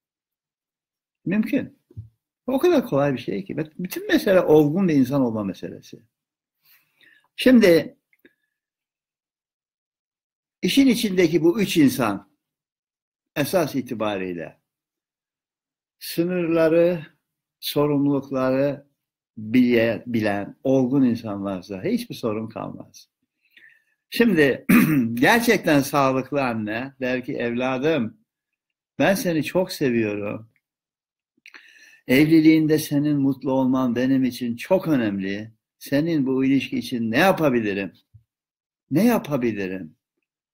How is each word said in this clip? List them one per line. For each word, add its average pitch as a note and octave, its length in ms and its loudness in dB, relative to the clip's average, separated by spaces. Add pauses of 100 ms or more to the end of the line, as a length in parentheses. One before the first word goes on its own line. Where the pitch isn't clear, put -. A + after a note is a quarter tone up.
(1200)
Mümkün. F3 540 -4 (680)
O C4 120 -2
kadar E4+ 280 2
kolay C#3+ 260 0
bir A#2+ 60 -6
şey G2+ 260 -8
ki. - 120 -12 (220)
Bütün E4+ 280 -10
mesele G#3 340 2
olgun D#3 480 4
bir D#3 60 2
insan C3+ 260 2
olma A2 240 -2
meselesi. F#2 580 -12 (1300)
Şimdi G#3 600 4 (2750)
işin C4+ 240 4
içindeki F3+ 560 2
bu F3 180 2
üç - 160 -2
insan A#2+ 540 2 (1080)
esas D3 380 -2
itibariyle G2 880 -6 (1400)
sınırları, E3+ 1040 0 (540)
sorumlulukları C#3 1300 -2 (500)
bile-, A2+ 680 2
bilen, G#2+ 580 -4
olgun C3+ 400 2
insanlarsa G2+ 800 -6
hiçbir A3+ 300 -6
sorun A2 340 -6
kalmaz. - 600 -14 (1000)
Şimdi D#3+ 560 2 (240)
<clears throat> A#2 240 0
gerçekten F3 640 2
sağlıklı C3+ 640 -2
anne A2+ 560 -6
der B2+ 240 -4
ki, C#3+ 80 -8
"Evladım, B2 840 -2 (800)
ben F3+ 160 2
seni E3 300 -2
çok F3+ 280 -2
seviyorum. G#2+ 800 -4 (1600)
Evliliğinde D#3 720 4
senin D3 380 -2
mutlu C3+ 360 -2
olman C3 440 0
benim C3 280 2
için A#2+ 320 -4
çok F#3 320 -2
önemli. G#2 640 -2 (260)
Senin D3 480 -2
bu C3 180 0
ilişki C3+ 340 0
için A#2 320 -6
ne A#2 80 -2
yapabilirim? A#2+ 720 0 (1000)
Ne E3 140 2
yapabilirim? A2 920 -2 (580)